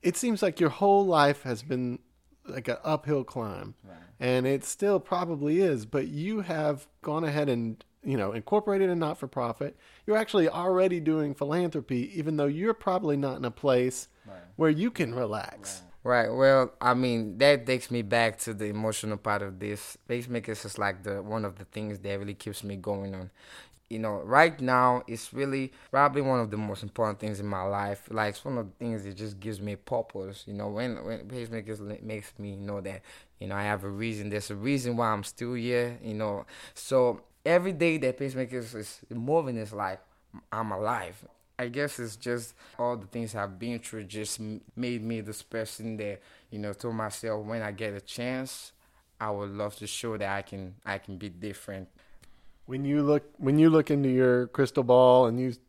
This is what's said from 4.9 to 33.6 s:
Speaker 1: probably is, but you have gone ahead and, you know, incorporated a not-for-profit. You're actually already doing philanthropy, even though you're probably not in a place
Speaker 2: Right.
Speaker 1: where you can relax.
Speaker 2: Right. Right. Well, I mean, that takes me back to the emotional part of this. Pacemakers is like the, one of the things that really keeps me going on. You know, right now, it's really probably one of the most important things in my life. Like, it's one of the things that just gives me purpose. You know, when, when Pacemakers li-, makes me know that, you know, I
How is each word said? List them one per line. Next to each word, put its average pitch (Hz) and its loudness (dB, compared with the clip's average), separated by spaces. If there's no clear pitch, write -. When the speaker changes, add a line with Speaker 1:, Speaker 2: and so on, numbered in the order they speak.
Speaker 1:
probably 170 0
is, 143 2
but 135 -2
you 180 -4
have 151 -2
gone 156 -2
ahead 147 0
and, 117 -2
you 135 0
know, 101 0
incorporated 196 2
a 180 2
not-for-profit. 143 -4
You're 214 4
actually 208 4
already 180 2
doing 151 0
philanthropy, 147 0
even 156 -2
though 143 4
you're 175 2
probably 175 0
not 139 -2
in 127 -4
a 117 0
place 127 2
Speaker 2:
Right. 98 -18
Speaker 1:
where 160 4
you 175 2
can 139 -2
relax. 107 -4
Speaker 2:
Right. - -20
Right. 120 4
Well, 135 8
I 123 6
mean, 117 0
that 139 6
takes 127 0
me 120 0
back 113 2
to 113 -6
the 104 -6
emotional 107 -4
part 104 -2
of 95 -10
this. 104 -8
Pacemakers 120 -6
is 98 -10
like 95 -2
the, 98 -6
one 107 -4
of 92 -8
the 92 -14
things 107 -8
that 98 -4
really 101 -8
keeps 101 -10
me 101 -8
going 98 -6
on. 92 -10
You 113 -6
know, 107 -4
right 147 6
now, 127 4
it's - -10
really 135 -4
probably 139 4
one 131 2
of 110 -2
the 104 -6
most 104 -6
important 104 -2
things 107 -6
in 104 -6
my 95 -4
life. 101 -4
Like, 107 0
it's - -16
one 131 -4
of 104 -8
the 90 -16
things 110 -6
that 98 -12
just 104 -10
gives 101 -8
me 104 -6
purpose. 98 -8
You 104 -12
know, 104 -6
when, 113 -6
when 104 -10
Pacemakers 113 -10
li-, 104 -10
makes 107 -10
me 101 -10
know 101 -6
that, 95 -10
you 98 -10
know, 98 -6
I 101 -2